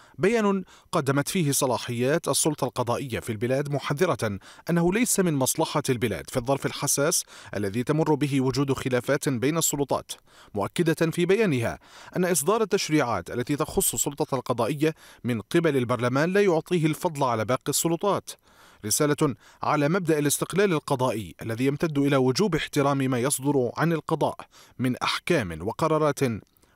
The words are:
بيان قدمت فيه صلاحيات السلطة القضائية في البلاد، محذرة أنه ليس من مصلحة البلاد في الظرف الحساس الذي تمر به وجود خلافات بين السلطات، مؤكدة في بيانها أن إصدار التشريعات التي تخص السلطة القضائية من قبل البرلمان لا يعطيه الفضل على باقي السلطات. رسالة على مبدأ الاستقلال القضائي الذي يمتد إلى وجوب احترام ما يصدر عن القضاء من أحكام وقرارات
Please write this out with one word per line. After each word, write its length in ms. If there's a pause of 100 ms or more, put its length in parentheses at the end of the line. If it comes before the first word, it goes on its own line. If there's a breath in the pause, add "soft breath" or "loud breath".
(180 soft breath)
بيان 460 (280 loud breath)
قدمت 380
فيه 220
صلاحيات 760
السلطة 380
القضائية 540
في 120
البلاد، 380
محذرة 680 (300 loud breath)
أنه 240
ليس 260
من 140
مصلحة 560
البلاد 400
في 80
الظرف 280
الحساس 580 (320 loud breath)
الذي 280
تمر 300
به 280
وجود 320
خلافات 560
بين 280
السلطات، 540 (420 loud breath)
مؤكدة 580
في 140
بيانها 540 (380 loud breath)
أن 80
إصدار 360
التشريعات 680
التي 240
تخص 380
السلطة 420
القضائية 600 (280 loud breath)
من 180
قبل 360
البرلمان 560
لا 80
يعطيه 440
الفضل 380
على 220
باقي 240
السلطات. 600 (560 soft breath)
رسالة 500 (280 soft breath)
على 260
مبدأ 300
الاستقلال 540
القضائي 680
الذي 240
يمتد 320
إلى 180
وجوب 400
احترام 420
ما 220
يصدر 580
عن 160
القضاء 420 (440 loud breath)
من 180
أحكام 720
وقرارات 520 (560 soft breath)